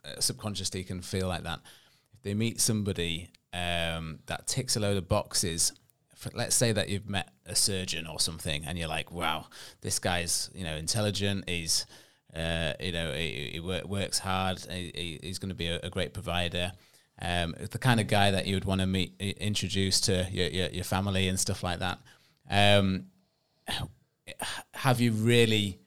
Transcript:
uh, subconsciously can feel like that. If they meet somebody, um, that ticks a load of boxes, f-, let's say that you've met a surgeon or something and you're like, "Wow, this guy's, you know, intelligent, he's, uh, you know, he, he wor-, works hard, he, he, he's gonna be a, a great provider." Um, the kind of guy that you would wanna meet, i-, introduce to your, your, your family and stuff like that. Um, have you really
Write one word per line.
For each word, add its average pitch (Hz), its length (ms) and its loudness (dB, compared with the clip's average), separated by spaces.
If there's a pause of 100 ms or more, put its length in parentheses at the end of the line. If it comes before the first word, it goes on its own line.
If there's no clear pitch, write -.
uh, - 160 -10
subconsciously 95 640 -4
can 90 180 -6
feel 92 260 -2
like 82 140 -2
that. 80 180 -6 (540)
If - 80 -20
they 101 100 -4
meet 113 280 0
somebody, 90 720 0 (220)
um, 82 760 -2
that 80 200 -6
ticks - 300 -2
a 110 40 0
load 101 160 2
of 87 120 -4
boxes, 87 640 0 (400)
f-, - 200 -12
let's - 240 0
say 117 160 4
that 101 160 0
you've 101 200 -4
met 98 200 -2 (160)
a 90 100 -10
surgeon 90 520 0
or 78 140 -10
something 76 440 -2
and 85 140 -4
you're 82 100 -4
like, 78 240 -4
"Wow, 80 340 -2 (360)
this - 160 -2
guy's, 87 560 0
you 95 100 -8
know, 78 120 -4
intelligent, 98 720 0
he's, 85 360 0 (500)
uh, 82 460 0
you 90 120 -4
know, 82 200 -2
he, 69 420 -4
he 82 60 -6
wor-, 87 240 -4
works 98 360 -2
hard, 92 380 0 (120)
he, 90 240 -6
he, 85 280 -8
he's 92 160 -8
gonna 95 160 -6
be 85 120 -4
a, 85 160 -2
a 90 80 -6
great 90 240 -4
provider." 87 580 -2 (480)
Um, 87 360 0 (160)
the - 80 -6
kind 120 180 4
of 101 80 2
guy 101 240 4
that 95 160 0
you 95 80 2
would 95 100 0
wanna 95 220 2
meet, 95 340 0
i-, 98 200 -4
introduce 95 640 0
to 90 280 2
your, 92 200 0
your, 90 180 0
your 90 160 -4
family 95 420 2
and 92 140 0
stuff - 240 -2
like 87 160 -2
that. 92 180 -2 (500)
Um, 101 580 6 (1700)
have 123 260 4
you 120 120 6
really 110 760 6